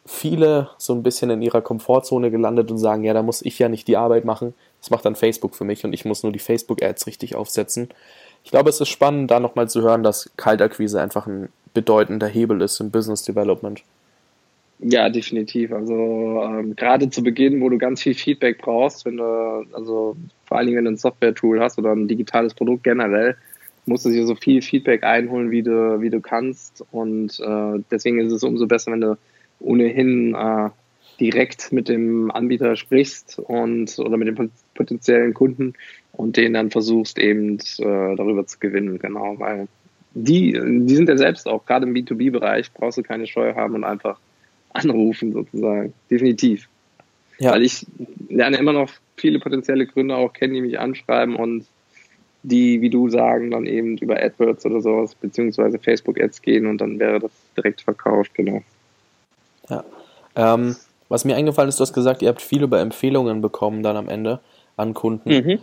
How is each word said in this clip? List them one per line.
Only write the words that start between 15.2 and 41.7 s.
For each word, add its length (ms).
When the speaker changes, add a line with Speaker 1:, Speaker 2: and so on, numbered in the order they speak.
Speaker 2:
Also, 720
ähm, 320
gerade 360
zu 120
Beginn, 380
wo 80
du 80
ganz 240
viel 140
Feedback 480
brauchst, 420
wenn 140
du, 560
also 420
vor 100
allen 120
Dingen, 100
wenn 80
du 60
ein 40
Software-Tool 640
hast 180
oder 140
ein 160
digitales 460
Produkt 300
generell, 520
musst 220
du 20
dir 180
so 80
viel 280
Feedback 420
einholen, 460
wie 120
du, 380
wie 80
du 140
kannst. 600
Und, 480
äh, 500
deswegen 300
ist 120
es 100
umso 240
besser, 260
wenn 100
du 160
ohnehin, 760
äh, 360
direkt 500
mit 200
dem 400
Anbieter 460
sprichst 600
und, 600
oder 180
mit 120
dem 80
pot-, 140
potenziellen 600
Kunden 400
und 260
den 160
dann 160
versuchst, 480
eben, 400
äh, 580
darüber 300
zu 120
gewinnen, 400
genau, 400
weil 300
die, 380
die 440
sind 140
ja 80
selbst 280
auch, 200
gerade 200